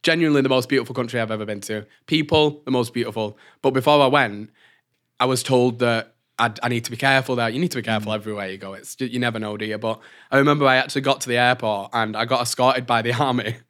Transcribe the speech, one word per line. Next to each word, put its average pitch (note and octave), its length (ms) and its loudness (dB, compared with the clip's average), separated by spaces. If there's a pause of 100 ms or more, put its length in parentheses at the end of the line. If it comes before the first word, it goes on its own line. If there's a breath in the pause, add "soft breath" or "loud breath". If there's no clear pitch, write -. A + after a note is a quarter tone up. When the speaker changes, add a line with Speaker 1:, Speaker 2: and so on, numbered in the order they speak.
Speaker 1:
genuinely D#3+ 400 2
the C3+ 80 2
most C3 180 2
beautiful B2 280 -2
country A#2+ 260 -4
I've A2 80 -4
ever G#2+ 160 -6
been G#2 160 -8
to. G#2+ 240 -8 (220 soft breath)
People, D3+ 580 2
the C3 60 -4
most A#2+ 200 0
beautiful. A2 460 -6 (240 soft breath)
But C3+ 140 2
before D3 260 6
I C3+ 60 6
went, A2+ 420 0 (720 soft breath)
I B2 60 2
was B2+ 180 0
told B2 340 4
that A#2 380 -2 (240)
I, A#2 120 2 (120)
I A#2+ 60 0
need A#2 160 -2
to - 60 -10
be A2+ 60 -10
careful C3+ 380 2
there. A#2+ 140 0
You B2 100 -4
need F3 100 -2
to - 80 -6
be A2+ 60 -6
careful G#2+ 300 -2
Speaker 2:
Mm. - 20 -2
Speaker 1:
everywhere G#2 340 -8
you F#2+ 80 -10
go. F#2+ 160 -14
It's, - 260 -18
you B2 200 -4
never A#2+ 180 -2
know, G#2+ 200 -6
do G#2+ 80 -6
you? G#2+ 120 -6
But A2 220 -4 (320 loud breath)
I C3+ 80 4
remember C#3+ 260 4
I C3 120 6
actually C3+ 240 -2
got C3+ 200 0
to B2+ 80 -8
the A#2+ 80 0
airport A#2+ 560 0
and A2 240 -2
I A#2 80 0
got A#2+ 160 0
escorted B2+ 460 0
by A#2 160 2
the A#2+ 100 -2
<laughs> A#2+ 160 -2
army A#2 280 -4 (120)